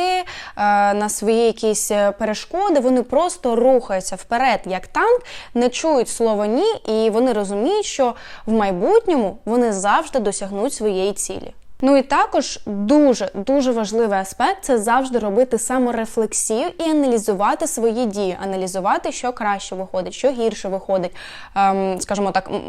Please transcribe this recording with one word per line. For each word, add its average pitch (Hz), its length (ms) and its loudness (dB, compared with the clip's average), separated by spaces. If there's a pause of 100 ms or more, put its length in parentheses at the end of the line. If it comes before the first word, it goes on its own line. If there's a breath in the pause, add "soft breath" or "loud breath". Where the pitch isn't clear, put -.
е, 370 140 0 (680 loud breath)
на 208 160 0
свої 226 360 2
якісь, 220 460 0
е, 202 200 2
перешкоди. 294 680 0
Вони 254 240 2
просто 262 520 0
рухаються 226 600 2
вперед, 233 500 0
як 185 220 -6
танк, 453 340 2 (320 loud breath)
не 240 160 4
чують 269 400 0
слово 214 360 0
«ні», 311 280 2 (140)
і 220 220 2
вони 233 240 2
розуміють, 208 520 0
що 240 300 0 (300 loud breath)
в 214 60 -2
майбутньому 226 920 2
вони 233 280 2
завжди 233 460 0
досягнуть 202 540 -4
своєї 196 400 0
цілі. - 400 -10 (280)
Ну 277 160 6
і 262 40 6
також 285 640 0
дуже, 214 680 4
дуже 254 380 0
важливий 214 480 0
аспект — 269 420 -2
це 254 160 2
завжди 240 420 0
робити 220 380 2
саморефлексію 240 1120 -2 (120)
і 330 40 -4
аналізувати 247 840 2
свої 233 380 0
дії, 196 380 -2
аналізувати, 196 680 -2
що 247 220 -6
краще 202 420 -4
виходить, 185 380 -6
що 269 180 0
гірше 226 380 -2
виходить, 190 460 -2 (400 loud breath)
ем, 190 440 2
скажімо 202 320 -2
так, 190 180 -2
м-, 196 200 -4